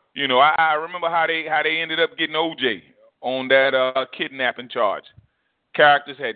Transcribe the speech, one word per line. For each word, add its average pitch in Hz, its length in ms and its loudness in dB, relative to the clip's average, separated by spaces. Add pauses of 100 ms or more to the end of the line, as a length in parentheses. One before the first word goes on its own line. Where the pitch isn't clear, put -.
(140)
You 139 140 -6
know, 127 120 2
I, 151 180 6
I 160 160 2
remember 165 360 -4
how 165 160 0
they, 160 220 -4
how 151 160 -2
they 160 180 -2
ended 160 200 -4
up 160 160 -2
getting 156 180 -4
O 160 240 -2
J 113 240 -2 (380)
on 131 260 -6
that, 135 260 4
uh, 131 320 0 (120)
kidnapping 131 500 -6
charge. 101 380 -2 (680)
Characters 143 460 4
had, 117 160 -6